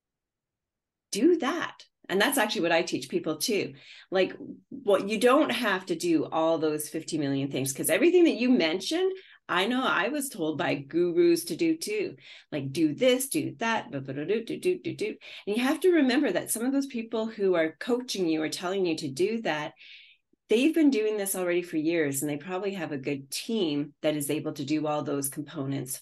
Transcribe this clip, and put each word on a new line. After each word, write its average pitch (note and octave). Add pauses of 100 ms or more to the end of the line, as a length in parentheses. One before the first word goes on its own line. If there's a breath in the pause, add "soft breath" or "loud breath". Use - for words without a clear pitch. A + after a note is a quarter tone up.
(1120)
do D#4+
that. D#4 (240)
And F3+
that's B3+
actually A3
what E3+
I E3+
teach -
people D#3+
too. C#3+ (340 loud breath)
Like, F#3 (320)
what G3
you A3
don't B3+
have G#3
to F3
do E3
all D#3+
those D3+
fifty D#3+
million C#3
things, C3+
'cause -
everything E4
that A#3+
you A#3+
mentioned, B3+ (340 loud breath)
I F3+
know B3+
I F3+
was C#4
told D#3
by C#3+
gurus E3+
to E3
do D#3+
too. G#3 (360 loud breath)
Like, C#3
do D#3
this, B3+
do C3+
that, A3+
blah, C3+
blah, C3+
blah, D3
do, A3+
do, D#3
do, F3+
do, C3+
do. G#3 (300 loud breath)
And G3+
you B3
have D4
to F#4
remember C4+
that -
some A3+
of C4+
those C#4
people A3+
who G3
are D#3+
coaching A#3+
you D#3
or D3+
telling F#3
you D#3+
to D#3
do G3
that, D#3 (760 loud breath)
they've C4
been D4+
doing G#3+
this G3
already F3
for E3+
years, D3+
and D3+
they D3
probably F#3
have D#3
a C#3+
good C#3
team D3+
that D3+
is C#3+
able D3+
to D3+
do D3+
all D3+
those C#3+
components C#3